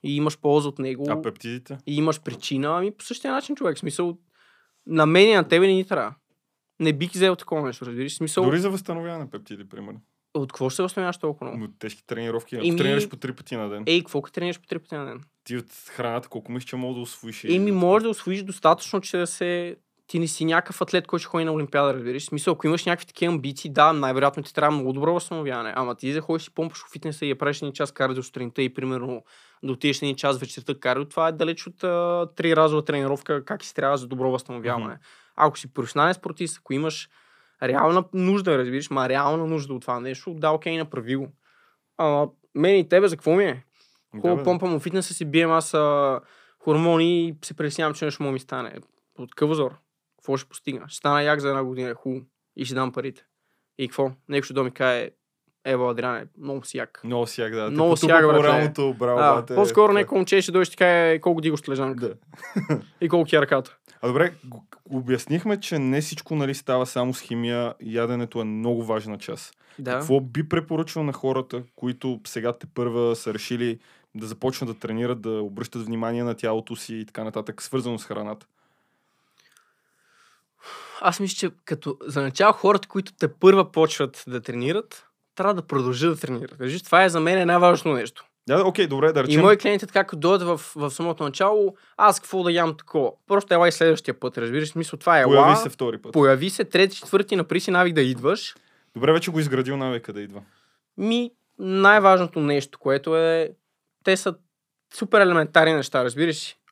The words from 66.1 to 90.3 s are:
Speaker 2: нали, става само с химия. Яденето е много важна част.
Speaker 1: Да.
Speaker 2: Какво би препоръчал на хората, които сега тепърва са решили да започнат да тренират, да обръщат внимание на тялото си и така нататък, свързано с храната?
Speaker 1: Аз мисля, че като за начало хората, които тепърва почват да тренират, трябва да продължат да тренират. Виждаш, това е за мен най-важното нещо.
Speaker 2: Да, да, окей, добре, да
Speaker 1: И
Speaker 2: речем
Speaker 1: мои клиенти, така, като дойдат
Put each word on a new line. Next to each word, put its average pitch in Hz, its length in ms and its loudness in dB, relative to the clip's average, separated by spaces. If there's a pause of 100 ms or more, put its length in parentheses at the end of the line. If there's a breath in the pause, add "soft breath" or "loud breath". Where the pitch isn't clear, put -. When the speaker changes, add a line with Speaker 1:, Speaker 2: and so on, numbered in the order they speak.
Speaker 2:
нали, 139 200 -2
става 127 320 -2
само 127 280 -4
с - 60 -14
химия. 120 640 -4
Яденето 117 580 -4
е 113 40 -4
много 113 400 -4
важна 110 340 -6
част. - 360 -14 (240 soft breath)
Speaker 1:
Да. 127 120 -8
Speaker 2:
Какво 135 300 0
би 135 280 -6
препоръчал 160 540 -2
на 143 100 -2
хората, 131 500 -4 (140)
които 123 500 -6
сега 120 260 -4
тепърва 120 640 -2
са 110 180 -8
решили 117 440 -6 (360 soft breath)
да 110 120 -12
започнат 127 440 -6
да 110 80 -12
тренират, 117 440 -6
да 113 80 -6
обръщат 110 560 -8
внимание 117 380 -4
на 117 100 -4
тялото 113 420 -4
си - 200 -12
и 110 100 -10
така 110 180 -12
нататък, 107 380 -10
свързано 120 360 -6
с - 60 -18
храната? 107 420 -10 (2500 loud breath)
Speaker 1:
Аз 175 200 0
мисля, 190 160 -4
че 175 140 -4 (140)
като 147 380 -8
за 139 200 -4
начало 160 300 4
хората, 196 360 2
които 196 240 -6
тепърва 190 600 6
почват 156 540 0
да 123 140 -8
тренират, 131 640 -6 (280)
трябва 196 200 0
да 170 80 -6
продължат 135 520 0
да - 60 -10
тренират. 127 400 -8
Виждаш, 139 220 -6
това 180 220 6
е 190 40 6
за 165 120 0
мен 175 260 2
най-важното 175 500 4
нещо. 117 280 -8 (240)
Speaker 2:
Да, 139 80 4
да, 190 80 4
окей, 185 220 2
добре, 147 260 2
да 147 80 2
Speaker 1:
И - 20 4
Speaker 2:
речем 147 180 4
Speaker 1:
мои 202 160 8
клиенти, 208 300 0
така, 196 180 2
като 170 160 -12
дойдат 180 280 2